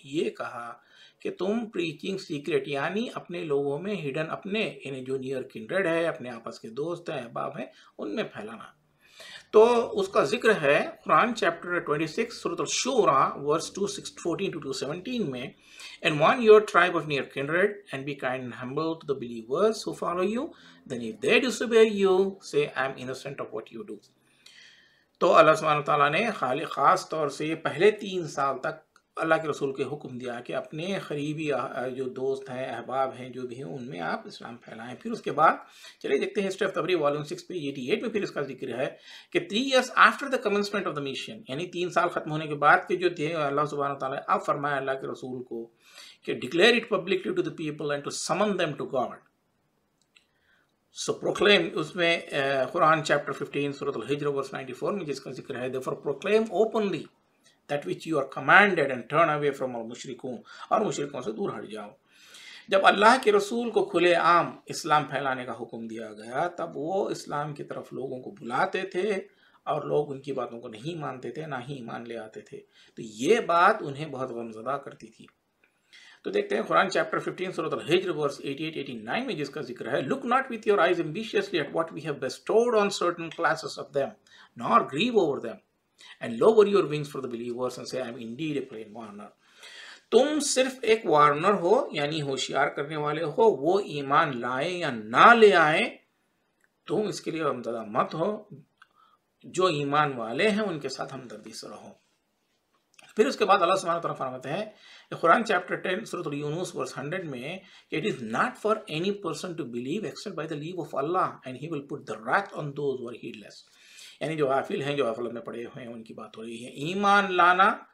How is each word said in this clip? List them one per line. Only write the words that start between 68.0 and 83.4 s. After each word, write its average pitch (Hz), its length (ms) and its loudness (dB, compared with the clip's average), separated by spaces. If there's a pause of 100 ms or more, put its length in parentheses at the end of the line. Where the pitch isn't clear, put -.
को 123 120 -14
बुलाते 185 640 -2
थे 196 240 0 (480)
और 147 220 -2
लोग 147 220 0
उनकी 135 220 -8
बातों 120 260 -6
को 117 100 -14
नहीं 139 320 -8
मानते 131 300 -8
थे, 156 160 -10
ना 135 120 -8
ही 131 160 -10
ईमान 123 320 -10
ले 117 100 -10
आते 110 240 -12
थे। - 160 -18 (400)
तो 113 60 -10
ये 123 380 2
बात 175 420 6
उन्हें 143 280 -8
बहुत 127 220 -6
गमज़दा 117 440 -6
करती 123 300 -14
थी। - 220 -20 (960)
तो - 60 -6
देखते 202 240 0
हैं 220 100 0
कुरान 175 240 4
चैप्टर 165 320 0
फिफ्टीन, 180 320 -6
सूरत 156 200 -4
अल-हिज्र, 170 400 0
verse 147 280 -2
eighty-eight, 151 420 -6
eighty-nine 135 440 -6
में 202 100 -6
जिसका 147 260 -6
जिक्र 123 260 -10
है, 143 200 -2
"Look 262 140 -4
not 254 200 2
with 226 200 -10
your 202 160 4
eyes 170 220 4
ambitiously 175 640 -2
at - 120 -8
what 165 180 -2
we 151 120 -10
have 139 140 -6
bestowed 226 640 2
on 196 80 2 (120)
certain 170 280 -2 (100)